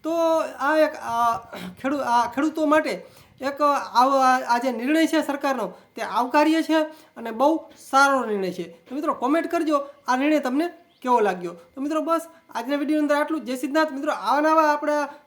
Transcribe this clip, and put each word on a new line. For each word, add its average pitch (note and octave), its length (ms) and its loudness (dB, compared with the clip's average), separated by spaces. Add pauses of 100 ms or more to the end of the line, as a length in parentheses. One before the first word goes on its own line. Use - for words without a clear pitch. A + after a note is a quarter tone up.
તો D#4 80 -6 (300)
આ C4+ 360 -2
એક, D#4 180 2
આ A#3 440 -2 (440)
ખેડૂ-, C#4 160 -2
આ A#3+ 360 0
ખેડૂતો D#4 320 0
માટે D4 400 2 (340)
એક C#4 200 -6 (320)
આવો B3 180 6
આ, B3+ 460 2
આ - 20 0
જે B3+ 140 -2
નિર્ણય C#4+ 340 0
છે D#4 200 0
સરકારનો C4+ 460 -2 (240)
તે A#3 60 -8
આવકાર્ય B3+ 600 2
છે D#4 140 0 (400)
અને A#3 140 -10
બહુ C#4 300 2 (300)
સારો C4+ 340 4
નિર્ણય G3+ 280 -2
છે. F3+ 100 -8
તો - 320 -14
મિત્રો, D4+ 200 -4
કોમેન્ટ D#4 360 -2
કરજો D4+ 360 0 (220)
આ B3+ 80 2
નિર્ણય D4 220 2
તમને C#4+ 320 -2 (320)
કેવો B3 180 2
લાગ્યો. F3+ 320 -2
તો - 280 -20
મિત્રો, D4+ 200 -2
બસ D#4+ 200 -2 (300)
આજના B3 260 -4
વીડિયોની D4+ 260 0
અંદર D4 140 2
આટલું D4 240 -2
જ. A3 40 -14
જય B3 120 -6
સિદ્ધનાથ. D4+ 360 -2
મિત્રો, C#4 200 -4
આવા A3+ 280 0
નવા D#4 320 4
આપણા D4 360 -2 (180)